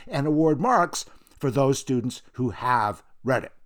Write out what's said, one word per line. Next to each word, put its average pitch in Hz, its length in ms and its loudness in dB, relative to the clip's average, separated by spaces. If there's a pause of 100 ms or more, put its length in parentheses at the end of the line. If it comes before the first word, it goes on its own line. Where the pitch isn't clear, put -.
and 143 180 -4
award 156 320 2
marks 202 460 0 (340)
for 139 140 -2
those 135 280 2
students 123 420 -4 (140)
who 123 160 -2
have 113 520 0 (220)
read 123 180 2
it. - 80 -16 (140)